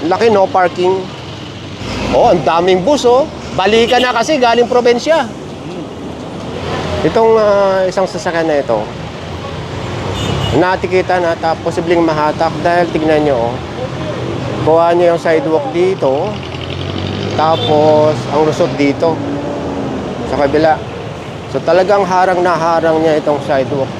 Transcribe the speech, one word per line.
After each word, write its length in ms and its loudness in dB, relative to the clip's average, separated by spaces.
laki, 240 2
no 160 4
parking. 480 2
Oh, 160 6
ang 160 4
daming 400 2
bus, 160 2
oh. 240 4
Balikan 400 4
na 160 0
kasi, 240 0
galing 320 2
probinsya. 560 2
Itong, 320 4
ah, 480 2
isang 240 0
sasakyan 400 -2
na 160 2
ito, 160 0
natikitan 720 2
at, 160 -2
ah, 160 0
posibleng 480 0
mahatak 560 0
dahil 320 2
tignan 320 2
nyo, 240 0
oh. 20 -4
Kuha 320 4
nyo 200 4
yung 40 -2
sidewalk 560 0
dito, 560 0
tapos 800 4
ang 160 2
lusot 320 0
dito 400 0
sa 160 0
kabila. 320 2
So, 160 -4
talagang 400 4
harang 400 2
na 80 4
harang 480 2
niya 160 2
itong 240 0
sidewalk. 480 -2